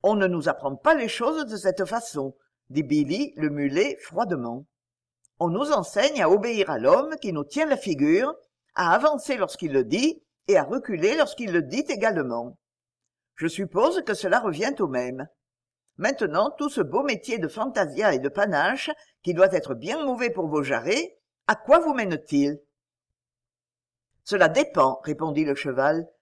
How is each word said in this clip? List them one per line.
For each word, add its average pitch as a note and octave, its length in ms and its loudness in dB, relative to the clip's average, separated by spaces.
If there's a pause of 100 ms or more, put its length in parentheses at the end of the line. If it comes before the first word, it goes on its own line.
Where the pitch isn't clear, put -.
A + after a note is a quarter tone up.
« - 0 -
On G#3 100 4
ne G3 120 2
nous E3+ 220 0
apprend C#3 280 -4
pas D#4+ 180 4
les A#3+ 140 -2
choses C#4+ 380 -4
de A3 100 -10
cette F#3 280 -2
façon, » E3 520 -6 (340)
dit C#3+ 120 -2
Billy, D3+ 540 0
le D3+ 140 -2
mulet, D3 500 0
froidement. « D3+ 680 -6 (720)
On E3+ 100 0
nous C4+ 240 0
enseigne C4 500 0
à G#3+ 80 4
obéir G3+ 400 2
à C3+ 80 -2
l'homme A#3+ 380 4
qui G3+ 160 -6
nous D#3+ 120 -2
tient D#4 220 -2
la C#4 100 2
figure, F3+ 580 2 (400)
à F3 200 2
avancer C#4 420 2
lorsqu'il F3+ 360 -4
le C3+ 120 4
dit C#4 380 0 (260)
et G3 80 6
à D3 80 6
reculer G3+ 520 0
lorsqu'il A#3+ 360 -2
le E3+ 100 2
dit G3+ 260 -4
également. D3+ 720 -2 (760)
Je D#3 100 -6
suppose G#3+ 560 0
que G#3+ 120 -2
cela G#3 260 2
revient A3 400 -2
au F3+ 80 0
même. B2+ 400 -6 (720)
Maintenant, G3+ 520 0
tout C#4+ 200 -4
ce A#3 100 -4
beau F3+ 240 0
métier A#3 340 -4
de D#3+ 100 -4
fantasia G#3 680 0
et B2+ 40 0
de C3+ 100 -4
panache, G3+ 600 0 (320)
qui F3 120 -2
doit F#3+ 180 6
être D3+ 220 -2
bien A#3 300 -6
mauvais B3 260 -2
pour E3 180 -4
vos D3 160 0
jarrets, C#3+ 520 -2 (300)
à G#3+ 80 2
quoi C#4+ 240 6
vous D#4 160 0
mène-t-il ? » « D3+ 680 -2 (1600)
Cela F#3 240 4
dépend, » D3+ 560 2
répondit D3+ 400 -2
le C#3+ 100 0
cheval. D3 540 0 (140)